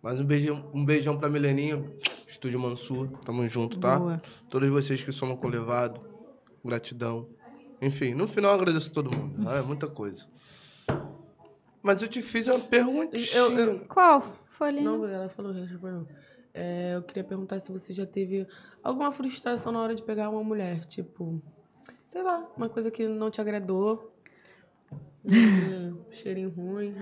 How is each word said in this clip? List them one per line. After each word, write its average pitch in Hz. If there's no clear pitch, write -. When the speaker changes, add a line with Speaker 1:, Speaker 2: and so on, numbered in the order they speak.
Speaker 1:
Mas 127
um 139
beijão, 147
um 143
beijão 147
pra 147
Mileninha, 143
Estúdio 127
Mansur, 127
tamo 120
junto, 117
tá? 123
Speaker 2:
Boa. 170
Speaker 1:
Todos 135
vocês 139
que 139
somam 131
com 127
Levado, 120
gratidão. 117
Enfim, 135
no 165
final 202
eu 196
agradeço 165
a -
todo 143
mundo, -
tá? 120
É 139
muita 143
coisa. -
Mas 196
eu 220
te 240
fiz 226
uma 254
perguntinha. 247
Speaker 3:
Eu, 247
eu 220
Speaker 2:
Qual? 339
Foi 294
ali, 285
Speaker 3:
Não, 302
Speaker 2:
né? 208
Speaker 3:
ela 190
falou, 202
respondeu. 180
É, 175
eu 180
queria 185
perguntar 190
se 190
você 185
já 190
teve 190
alguma 285
frustração 254
na 233
hora 226
de 220
pegar 214
uma 214
mulher, 185
tipo, 165
sei 359
lá, 339
uma 226
coisa 226
que 226
não 220
te 220
agradou. 208
Hum, 185
cheirinho 190
ruim, 190